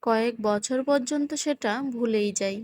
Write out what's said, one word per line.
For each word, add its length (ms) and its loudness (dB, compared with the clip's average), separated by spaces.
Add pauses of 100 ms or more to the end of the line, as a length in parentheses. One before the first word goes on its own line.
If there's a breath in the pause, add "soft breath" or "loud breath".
কয়েক 400 2
বছর 420 0
পর্যন্ত 500 2
সেটা 380 -2 (240)
ভুলেই 360 2
যাই। 320 -2